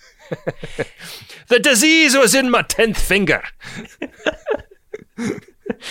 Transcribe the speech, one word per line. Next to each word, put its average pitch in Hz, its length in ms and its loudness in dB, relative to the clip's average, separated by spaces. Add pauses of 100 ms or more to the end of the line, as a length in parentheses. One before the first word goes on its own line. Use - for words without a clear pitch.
(1500)
The 240 100 4
disease 294 580 4
was 254 180 4
in 262 160 2
my 240 120 2
tenth 220 360 -2
finger." 175 440 2 (1800)
<laughs> 233 60 -8 (680)